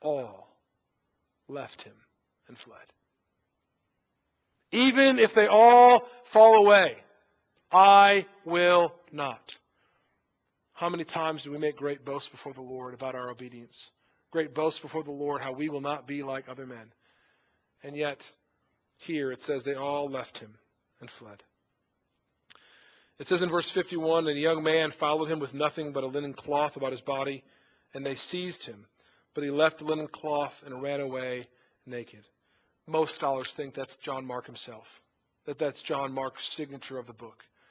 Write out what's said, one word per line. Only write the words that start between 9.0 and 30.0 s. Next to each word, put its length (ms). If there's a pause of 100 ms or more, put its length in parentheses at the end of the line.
not." 440 (1160)
How 160
many 160
times 400
do 80
we 60
make 180
great 280
boasts 240
before 240
the 100
Lord 320
about 200
our 160
obedience? 580 (440)
Great 220
boasts 260
before 240
the 80
Lord 280
how 120
we 160
will 120
not 260
be 180
like 240
other 180
men. 260 (920)
And 120
yet, 240 (760)
here 340
it 120
says 200
they 120
all 360
left 280
him 200 (420)
and 80
fled. 360 (1700)
It 100
says 120
in 100
verse 200
fifty-one, 560
"And 100
a 40
young 240
man 260
followed 400
him 80
with 160
nothing 380
but 100
a 60
linen 260
cloth 420
about 160
his 100
body, 420 (500)
and 100
they 120
seized 480
him. 240 (440)
But 120
he 60
left 280
the 60
linen 240